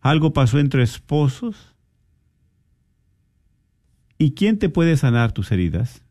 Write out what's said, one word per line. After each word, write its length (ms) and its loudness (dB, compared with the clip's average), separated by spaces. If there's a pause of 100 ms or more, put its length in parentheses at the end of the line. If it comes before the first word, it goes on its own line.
algo 320 2
pasó 280 2
entre 240 2
esposos. 880 -4 (2500)
¿Y 140 0
quién 260 0
te 100 -2
puede 280 2
sanar 360 0
tus 200 -6
heridas 580 -4